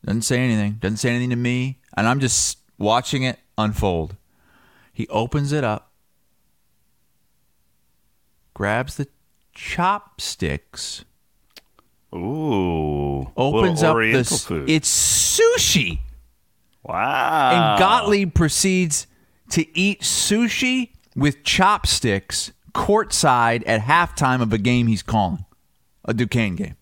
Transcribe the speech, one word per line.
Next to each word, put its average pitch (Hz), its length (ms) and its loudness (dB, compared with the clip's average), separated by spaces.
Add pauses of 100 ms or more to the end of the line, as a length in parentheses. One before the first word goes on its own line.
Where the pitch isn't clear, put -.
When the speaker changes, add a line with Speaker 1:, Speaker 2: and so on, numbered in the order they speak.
Speaker 1:
Doesn't 107 160 -2
say 123 180 0
anything. 107 340 0
Doesn't 107 240 -4
say 123 120 -2
anything 123 220 -2
to 120 40 -2
me. 123 440 -2 (180)
And 104 100 2
I'm 131 120 2
just - 400 -2 (180)
watching 120 460 0
it 127 160 -4 (180)
unfold. 98 600 -2 (760)
He - 140 -8
opens 139 440 -2
it 147 120 -2
up, 110 280 -6 (2500)
grabs 110 440 -4
the 139 100 -6 (460)
chopsticks, - 1500 -6 (1080)
Speaker 2:
Ooh. 85 1200 -2
Speaker 1:
opens 147 460 2
Speaker 2:
Little 160 80 4
Speaker 1:
up 160 60 2
Speaker 2:
Oriental 113 240 2
Speaker 1:
this. 127 260 -2
Speaker 2:
food. 82 240 -4
Speaker 1:
It's 156 200 2 (500)
sushi. 190 600 2 (840)
Speaker 2:
Wow. 127 880 2
Speaker 1:
And 101 80 4
Gottlieb 202 560 2
proceeds 180 720 0 (440)
to - 140 0 (120)
eat 190 240 0
sushi 240 880 0 (260)
with 139 280 0
chopsticks - 1080 0 (220)
courtside 127 960 2
at 110 140 2
halftime 139 600 2
of 113 100 0
a 113 60 0
game 120 300 2
he's 110 160 0
calling, 98 420 -2 (600)
a 113 80 -4
Duquesne 113 420 0
game. 82 260 -8